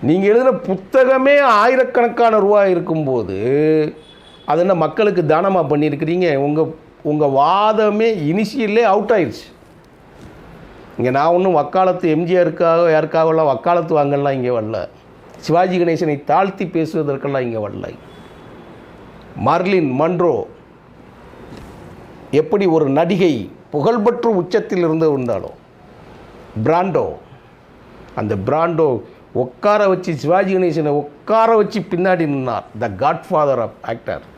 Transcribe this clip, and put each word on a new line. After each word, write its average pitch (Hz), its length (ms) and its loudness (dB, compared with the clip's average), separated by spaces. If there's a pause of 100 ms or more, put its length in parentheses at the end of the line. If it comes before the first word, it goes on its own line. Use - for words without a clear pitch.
நீங்க 180 200 2
எழுதின 247 220 4 (160)
புத்தகமே 262 640 2 (300)
ஆயிரக்கணக்கான 240 720 2 (100)
ரூபா 208 160 4 (140)
இருக்கும்போது, 139 600 -4 (1160)
அது 156 140 2
என்ன 185 180 2
மக்களுக்கு 180 400 0 (100)
தானமா 175 380 2
பண்ணியிருக்கிறீங்க? 151 580 0 (160)
உங்க, 147 160 0 (500)
உங்க 151 160 0 (140)
வாதமே 208 680 2 (220)
இனிஷியல்லே 214 600 0
அவுட் 208 240 0
ஆயிடுச்சு. 143 280 -2 (1500)
இங்க 123 200 0
நான் 160 180 2
ஒண்ணும் 185 240 2
வக்காலத்து 180 540 0
எம் 165 160 -2
ஜி 180 120 2
ஆருக்காக 170 520 2
யாருக்காகலாம் 160 580 2
வக்காலத்து 165 480 0
வாங்கலாம் 139 380 0
இங்க 123 180 -2
வரல. 107 240 -4 (680)
சிவாஜி 180 340 2
கணேசனை 160 340 0 (160)
தாழ்த்தி 190 340 0 (120)
பேசுவதற்கெல்லாம் 139 720 -4
இங்க 113 160 -6
வரல. 98 260 -10 (1600)
மர்லின் 175 500 0
மன்றோ 170 340 0 (2000)
எப்படி 202 220 0 (140)
ஒரு 151 100 2 (100)
நடிகை 175 360 2 (420)
புகழ்பெற்ற 233 520 0 (120)
உச்சத்தில் 165 480 -2
இருந்து 160 260 0
இருந்தாலும், 117 420 -6 (1120)
பிராண்டோ, 156 420 0 (1120)
அந்த 107 140 -2 (160)
பிராண்டோ 160 400 0 (500)
உட்கார 208 400 0 (100)
வச்சு, 185 300 -2
சிவாஜி 185 340 0
கணேசனை 160 460 0
உட்கார 220 480 0 (100)
வச்சு 208 220 -2 (100)
பின்னாடி 180 400 0
நின்னார். 127 340 -4 (180)
The 117 60 -4 (140)
Godfather 151 600 0
of 101 100 -10 (180)
actor. 117 240 -8 (220)